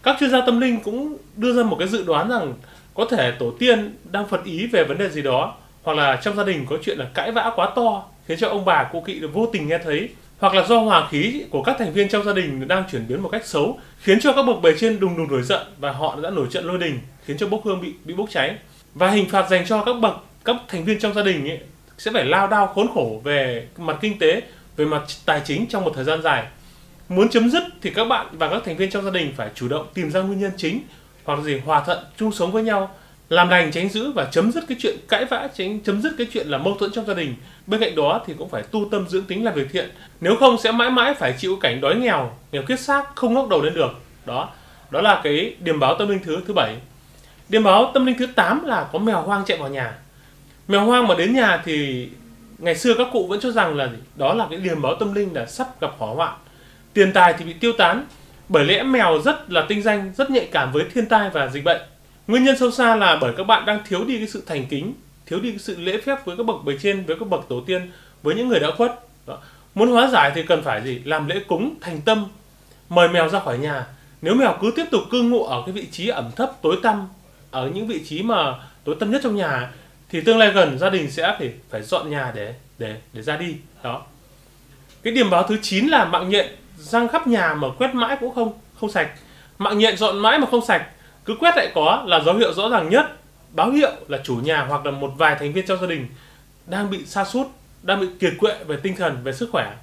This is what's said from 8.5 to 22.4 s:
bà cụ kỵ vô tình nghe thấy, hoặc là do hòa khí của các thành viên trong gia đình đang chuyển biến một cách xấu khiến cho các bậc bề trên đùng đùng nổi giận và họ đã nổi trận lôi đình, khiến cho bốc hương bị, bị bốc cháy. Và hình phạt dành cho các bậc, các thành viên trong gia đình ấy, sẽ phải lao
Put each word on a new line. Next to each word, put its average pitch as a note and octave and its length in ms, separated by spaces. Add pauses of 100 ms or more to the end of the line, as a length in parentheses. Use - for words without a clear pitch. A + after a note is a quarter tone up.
bà E3+ 280
cụ E3 80
kỵ - 200
vô E3+ 320
tình D3+ 160
nghe E3 100
thấy, E3 300 (300)
hoặc F#3+ 160
là F#3 120
do A#3 120
hòa G3+ 320
khí G#3+ 400
của C#3 120
các C4 160
thành F#3 140
viên G3 160
trong G#3 160
gia G3+ 80
đình C#3+ 360
đang F#3+ 220
chuyển A#2 180
biến D3+ 140
một - 60
cách - 180
xấu E3+ 320 (200)
khiến G#3 220
cho C#4+ 120
các C#4 100
bậc A#3+ 200
bề D#3+ 160
trên A3 220
đùng F3+ 160
đùng D#3+ 120
nổi B2+ 140
giận D#3+ 240 (120)
và C#3 140
họ C#3 300
đã E3 80
nổi D3+ 200
trận E3+ 160
lôi F3+ 120
đình, D3 220 (240)
khiến C#3+ 140
cho G3+ 100
bốc G#3+ 160
hương F#3+ 160
bị, D#3 120 (120)
bị E3+ 100
bốc G#3 160
cháy. D#3+ 260 (380)
Và F3+ 160
hình G3+ 200
phạt F#3+ 200
dành F3+ 160
cho G#3+ 180
các A#3+ 160
bậc, G#3+ 140 (300)
các A#3+ 120 (120)
thành E3 160
viên G#3 140
trong G#3 160
gia G#3 80
đình D#3 260
ấy, E3 100 (400)
sẽ G#3+ 160
phải F3 100
lao F#3+ 240